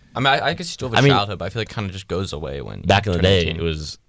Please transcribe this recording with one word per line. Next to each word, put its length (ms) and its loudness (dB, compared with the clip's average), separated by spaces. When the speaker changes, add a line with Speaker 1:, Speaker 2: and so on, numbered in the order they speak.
Speaker 1:
I 40 -4
mean, 80 2
I, 200 2
I 60 0
guess 140 -8
you 60 -10
still 160 -8
have 60 -4
a 20 4
Speaker 2:
I 40 4
mean, 100 6
Speaker 1:
childhood, 280 0
but 60 -6
I 40 -6
feel 120 -6
like 100 -6
it 40 -16
kinda 180 -6
just 140 -14
goes 260 -4
away 280 -8
when 200 -12
Speaker 2:
back 240 4
in 80 0
Speaker 1:
you 40 2
Speaker 2:
the 40 2
Speaker 1:
turn 100 6
Speaker 2:
day, 100 6
Speaker 1:
eighteen. 160 -2
Speaker 2:
it 60 -6
was, 340 -4